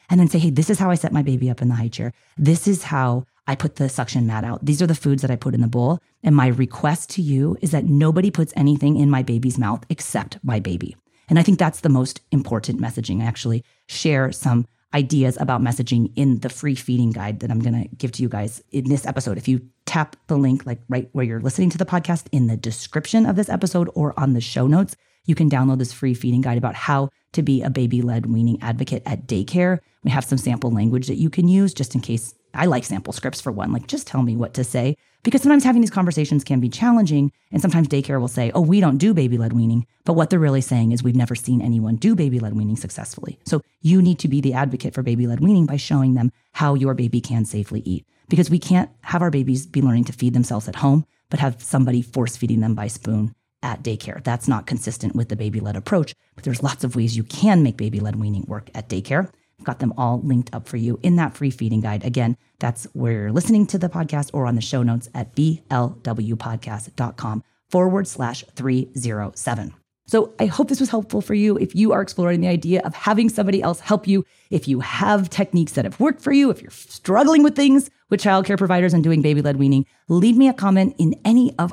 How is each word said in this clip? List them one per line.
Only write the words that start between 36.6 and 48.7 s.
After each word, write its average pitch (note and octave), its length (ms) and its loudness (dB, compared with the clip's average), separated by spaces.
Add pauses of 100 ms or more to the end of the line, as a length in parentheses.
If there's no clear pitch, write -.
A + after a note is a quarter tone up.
be A#2+ 100 0
challenging. D#3+ 600 2 (220)
And E3+ 80 -2
sometimes E3 280 2
daycare C#3 300 -2
will A#2+ 80 -2
say, A#2 280 -2
"Oh, F3 80 2
we F3+ 180 4
don't D3 160 4
do G3 160 2
baby-led A#2+ 400 0
weaning." A#2 340 0 (200)
But E3+ 80 2
what E3 160 2
they're F#3 80 4
really C#3 240 2
saying A#2 300 0
is, A#2+ 100 -2
"We've B2 120 2
never B2 200 0
seen B2 260 0
anyone A2+ 360 0
do G#3+ 180 2
baby-led B2 400 0
weaning G#2+ 220 -2
successfully." - 680 -12
So D3+ 160 0 (220)
you F3+ 180 6
need F3+ 200 4
to - 80 -2
be C3+ 120 0
the C3+ 140 0
advocate C3 400 -4
for C3 80 -4
baby-led A#2+ 380 0
weaning F3 260 6
by C#3 100 -2
showing C3+ 380 2
them A#2+ 180 2 (200)
how D3 200 0
your C3+ 220 0
baby A#2+ 260 0
can A#2 240 -2
safely G#2+ 400 -6
eat, - 220 -6 (240)
because E3+ 180 4
we E3+ 100 2
can't F3+ 300 2 (140)